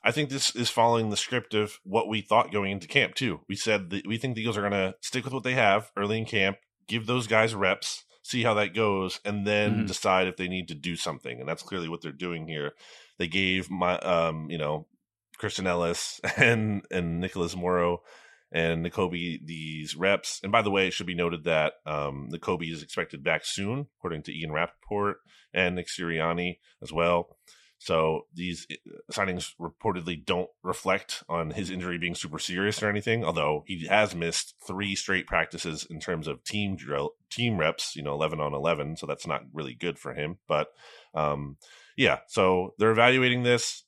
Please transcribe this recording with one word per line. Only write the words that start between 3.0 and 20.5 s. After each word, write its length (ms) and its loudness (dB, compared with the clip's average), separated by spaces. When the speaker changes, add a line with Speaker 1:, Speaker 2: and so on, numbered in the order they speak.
Speaker 1:
too. 340 -2
We 80 -4
said 360 0
that 160 -4
we 100 -2
think 180 -4
the 60 -6
Eagles 160 0
are 60 0
gonna 380 0
stick 220 -4
with 100 -6
what 100 -4
they 100 0
have 420 6
early 220 0
in 80 -2
camp, 320 2
give 180 -4
those 220 0
guys 260 4
reps, 500 0
see 180 -2
how 140 4
that 180 2
goes, 500 2
and 220 -2
then 260 4
Speaker 2:
Mm-hmm. 140 2
Speaker 1:
decide 420 4
if 100 -6
they 100 -2
need 220 -4
to 60 -8
do 200 -6
something. 440 -8
And 80 -8
that's 140 -4
clearly 260 -6
what 140 -6
they're 100 -8
doing 360 -6
here. 240 -6
They 80 0
gave 420 2
my, 300 2
um, 500 2
you 80 -6
know, 300 -2
Christian 300 -4
Ellis 600 0
<laughs> 80 -2
and, 540 4
and 300 -2
Nicholas 360 -2
Morrow 460 2
and 320 2
Nakobe 640 -4
these 500 -8
reps. 460 0
And 100 -4